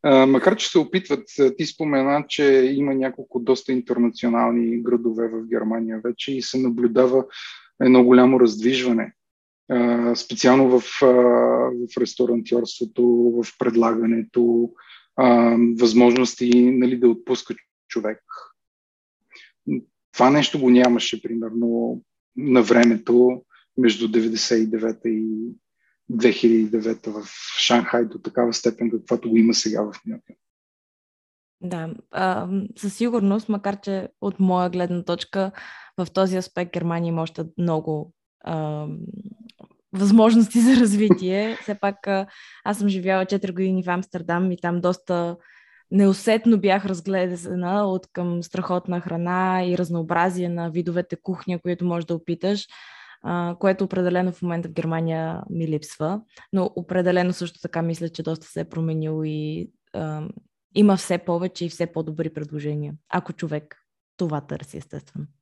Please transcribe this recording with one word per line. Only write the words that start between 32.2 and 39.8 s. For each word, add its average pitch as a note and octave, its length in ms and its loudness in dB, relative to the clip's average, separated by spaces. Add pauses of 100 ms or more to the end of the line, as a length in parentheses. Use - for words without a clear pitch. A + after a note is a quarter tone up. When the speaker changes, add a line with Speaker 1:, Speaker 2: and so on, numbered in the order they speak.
Speaker 2:
със G3+ 200 -8
сигурност, A3 520 0
макар G3+ 320 -4
че F#3+ 280 -8 (120)
от G3 200 -6
моя F3+ 300 0
гледна F3 340 -4
точка F#3+ 480 -6 (460)
в F3+ 160 -4
този F#3 220 0
аспект F3+ 360 -8
Германия E3+ 360 -4
има E3 140 -4
още E3 220 -8 (140)
много, D#3+ 540 -4 (280)
а, D3+ 460 -8 (1080)